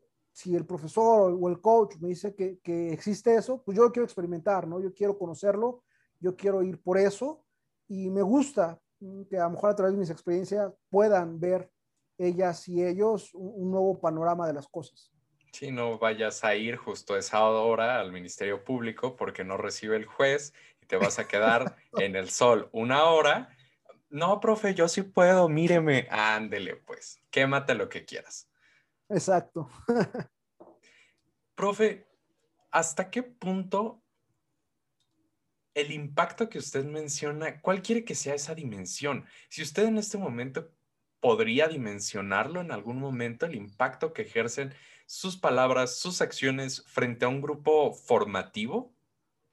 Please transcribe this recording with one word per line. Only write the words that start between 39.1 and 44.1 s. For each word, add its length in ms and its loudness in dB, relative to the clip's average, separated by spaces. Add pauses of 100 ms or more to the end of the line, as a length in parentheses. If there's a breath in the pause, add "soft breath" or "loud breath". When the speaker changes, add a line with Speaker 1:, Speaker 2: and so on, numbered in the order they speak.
Speaker 2:
Si 120 -12
usted 240 0
en 120 2
este 200 -4
momento 540 -8 (480)
podría 480 4
dimensionarlo 920 -4
en 100 -10
algún 280 -8
momento, 460 -6
el 100 -6
impacto 580 -4